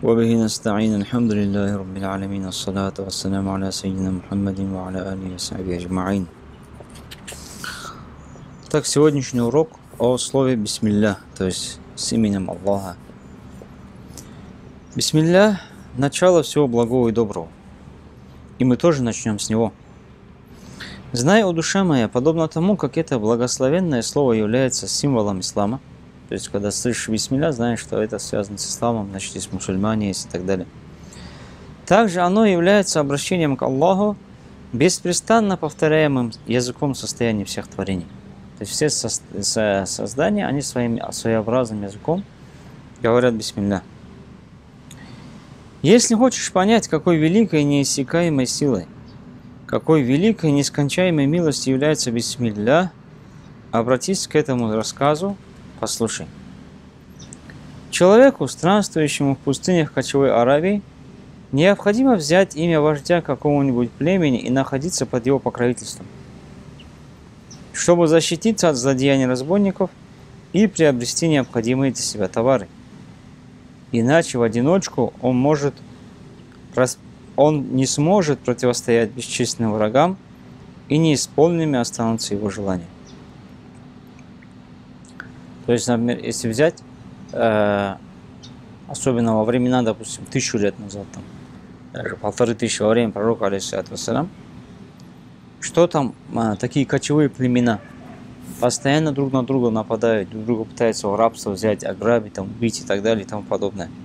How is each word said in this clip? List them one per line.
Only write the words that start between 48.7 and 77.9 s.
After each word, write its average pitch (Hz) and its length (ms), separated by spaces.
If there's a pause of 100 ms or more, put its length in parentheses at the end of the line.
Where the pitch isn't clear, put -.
какой 156 340
великой 151 500
и - 20
нескончаемой 143 720
милостью 147 480
является 147 360
бисмилля, 120 800 (840)
обратись 123 540
к - 120
этому 123 360
рассказу, 151 600 (460)
послушай. 110 440 (1700)
Человеку, 214 560
странствующему 156 880
в - 40
пустынях 156 520
кочевой 139 400
Аравии, 151 500 (720)
необходимо 202 640
взять 175 400
имя 165 240
вождя 151 420
какого-нибудь 139 680
племени 151 480
и - 100
находиться 135 560
под 120 200
его 139 120
покровительством, 120 680 (1700)
чтобы 175 340
защититься 165 600
от 143 80
злодеяний 135 480
разбойников 180 680 (600)
и 208 140
приобрести 147 600
необходимые 131 640
для - 120
себя 101 260
товары. 113 400 (1200)
Иначе 135 460
в 120 60
одиночку 120 760
он 127 160
может 139 380 (1000)
рас-, 123 260 (380)
он 143 380
не 131 100
сможет 151 540